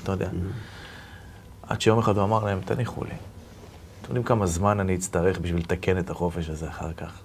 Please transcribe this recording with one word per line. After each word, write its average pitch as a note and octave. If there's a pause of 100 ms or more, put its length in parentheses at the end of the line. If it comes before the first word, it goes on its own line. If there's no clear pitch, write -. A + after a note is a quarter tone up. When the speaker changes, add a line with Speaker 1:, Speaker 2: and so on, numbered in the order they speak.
Speaker 1:
אתה G2
יודע. F#2+
Speaker 2:
Mm-hmm. -
Speaker 1:
עד A2
שיום A2+
אחד A2
הוא G2+
אמר G#2+
להם, G2
"תניחו -
לי. -
אתם -
יודעים B2
כמה A2
זמן G2
אני F#2
אצטרך F2
בשביל E2+
לתקן F#2
את F2+
החופש E2+
הזה D#2
אחר D#2+
כך? E2+